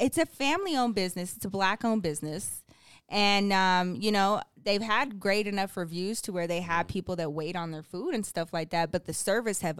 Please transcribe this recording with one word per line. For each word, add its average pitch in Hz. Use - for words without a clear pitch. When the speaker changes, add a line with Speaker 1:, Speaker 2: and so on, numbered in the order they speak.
Speaker 1:
it's 262
a 330
family-owned 277
business. 185
It's -
a 196
black-owned 196
business. 151
And, 202
um, 185
you 214
know, 202
they've 202
had 226
great 202
enough 202
reviews 180
to 208
where 175
they 170
have 170
Speaker 2:
Mm. -
Speaker 1:
people 185
that 165
wait 156
on 170
their 156
food 247
and 220
stuff 170
like 160
that. 170
But 180
the 165
service 220
have, 160